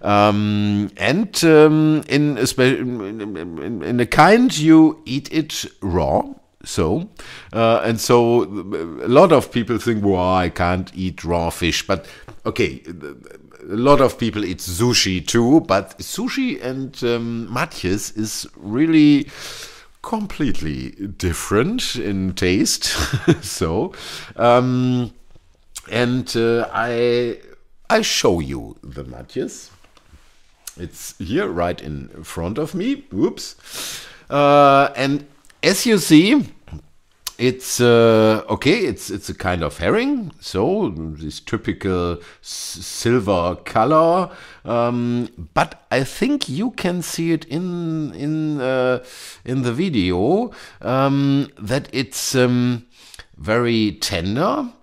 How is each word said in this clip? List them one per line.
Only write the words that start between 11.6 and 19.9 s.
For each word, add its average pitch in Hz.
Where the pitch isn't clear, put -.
but 98
okay, 90
a 80
lot 139
of 123
people 107
eat 90
sushi 95
too, 120
but 95
sushi 240
and, 131
um, 117
matjes 107
is 107
really 147